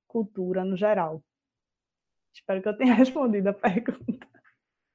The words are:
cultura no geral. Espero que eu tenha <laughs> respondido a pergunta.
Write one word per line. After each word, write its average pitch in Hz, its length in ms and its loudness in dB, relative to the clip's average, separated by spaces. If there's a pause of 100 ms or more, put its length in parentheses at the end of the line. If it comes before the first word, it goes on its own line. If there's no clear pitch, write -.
cultura 185 560 -4
no 190 140 -2
geral. 175 440 0 (1120)
Espero 190 280 -6
que 208 80 -4
eu 208 80 -4
tenha 247 160 4
<laughs> - 20 4
respondido 233 540 2
a 196 40 -2
pergunta. - 720 -4 (680)